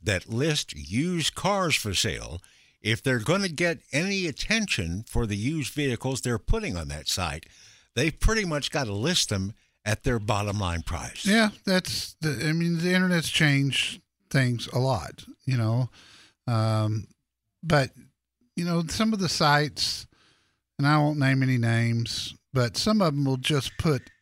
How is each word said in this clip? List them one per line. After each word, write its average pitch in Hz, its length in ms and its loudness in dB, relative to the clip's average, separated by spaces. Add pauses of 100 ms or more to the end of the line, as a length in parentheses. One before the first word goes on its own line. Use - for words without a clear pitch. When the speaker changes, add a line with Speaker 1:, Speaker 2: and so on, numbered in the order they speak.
Speaker 1:
that 90 280 -2
list 147 420 -2
used 135 600 -2
cars 185 400 0
for 104 180 -2
sale, 92 480 -4 (400)
if 110 220 -2
they're 127 160 2
gonna 185 300 0
get 170 320 -2 (120)
any 185 340 -2
attention 117 840 -2
for 120 160 0
the 104 140 -2
used 139 340 -4
vehicles 135 480 -2
they're 120 180 -2
putting 214 380 0
on 78 120 -6
that 73 200 -8
site, 82 380 -4 (480)
they've 147 260 -2
pretty 220 240 2
much 147 260 -4
gotta 131 220 -2
list 135 380 0
them 98 240 -4 (320)
at 107 160 -2
their 123 160 0
bottom 104 400 -2
line 85 240 0
price. - 420 -8
Speaker 2:
Yeah, 214 260 4 (140)
that's - 560 -2
the, 156 260 -2
I 151 60 2
mean, 170 260 0
the 180 140 0
internet's 180 380 2
changed 139 720 2 (320)
things 123 400 2
a 117 40 2
lot, 117 460 -2 (220)
you 131 100 0
know. 117 320 2 (580)
Um, 110 600 0 (560)
but, 147 300 2 (640)
you 175 100 -2
know, 170 220 2
some 220 260 2
of 196 60 -4
the 185 100 0
sites, - 760 0 (720)
and 143 80 2
I 151 120 6
won't 151 200 2
name 135 240 4
any 131 140 2
names, 117 760 0 (180)
but 120 240 0
some 214 240 2
of 160 140 4
them 143 100 0
will 135 140 2
just 135 400 0
put 147 240 0 (200)